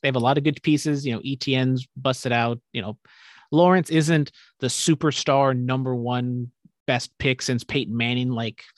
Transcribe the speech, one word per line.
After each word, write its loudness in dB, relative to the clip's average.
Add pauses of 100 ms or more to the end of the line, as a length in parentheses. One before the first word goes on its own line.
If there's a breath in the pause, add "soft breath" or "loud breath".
they 0
have 0
a 2
lot 2
of 0
good -2
pieces. 0
You -2
know, -4
E -6
T -2
N's 0 (100)
busted -4
out. 0 (120)
You -6
know, -10 (540 loud breath)
Lawrence 4
isn't 2 (300 soft breath)
the -2
superstar 2
number -2
one -4 (360)
best -2
pick 0
since -2
Peyton -4
Manning, -2
like -6 (160)